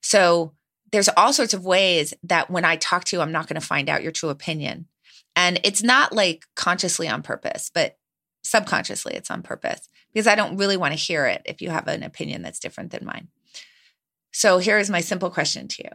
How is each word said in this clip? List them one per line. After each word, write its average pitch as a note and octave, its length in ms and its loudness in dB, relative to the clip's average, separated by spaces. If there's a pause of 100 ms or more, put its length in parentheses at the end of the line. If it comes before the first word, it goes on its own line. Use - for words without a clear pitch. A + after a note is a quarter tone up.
So F3 520 4 (400)
there's G3+ 180 4
all A3 220 6
sorts B3 220 0
of F#3 100 -8
ways F3+ 500 2 (100)
that E3+ 260 2
when F3 140 -2
I E3 120 4
talk F3 280 0
to - 120 -4
you, E3+ 60 0
I'm D#3 100 -2
not D#3+ 160 -4
gonna D#3 120 -4
find D3 280 -2
out - 140 0
your D#3 100 -6
true D#3+ 160 -4
opinion. D3+ 580 -6 (480)
And F3+ 300 4
it's G3+ 180 0
not, B3+ 300 4
like, F3+ 320 0 (100)
consciously F3 540 -2
on A#2 140 -4
purpose, - 500 -8
but - 260 -2 (440)
subconsciously - 720 -2
it's - 160 -10
on - 120 -8
purpose - 460 -8 (240)
because G#3+ 140 0
I G#3 80 6
don't G#3 220 -2
really G3 200 0
wanna D#3 180 -2
hear D3+ 320 -2
it - 180 -2
if - 160 -10
you - 100 -8
have D#3+ 180 -4
an - 140 -4
opinion - 400 -10
that's - 160 -12
different - 320 -12
than - 140 -12
mine. - 240 -12 (1040)
So F#3+ 260 4
here G#3 200 2
is G3+ 120 0
my F3 100 0
simple F3 300 -4
question - 380 -4
to - 160 -12
you. - 100 -14